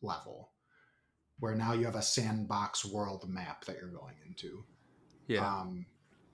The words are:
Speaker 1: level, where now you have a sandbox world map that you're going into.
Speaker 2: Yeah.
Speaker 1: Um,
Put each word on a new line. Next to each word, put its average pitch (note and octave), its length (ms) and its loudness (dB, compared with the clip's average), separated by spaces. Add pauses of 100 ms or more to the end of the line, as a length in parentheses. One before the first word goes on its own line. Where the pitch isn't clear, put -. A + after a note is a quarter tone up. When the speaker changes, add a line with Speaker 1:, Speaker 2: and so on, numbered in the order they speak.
Speaker 1:
level, - 500 -6 (880)
where A2 160 2
now A2+ 180 4
you A#2 120 6
have A2 100 0
a G#2+ 60 2
sandbox G#2 840 2
world G2 440 -2
map F#2 360 -6
that - 120 -6
you're F2+ 140 -10
going - 240 -12 (100)
into. F#2 400 -10 (640)
Speaker 2:
Yeah. G#2 180 4
Speaker 1:
Um, G2 400 -2 (480)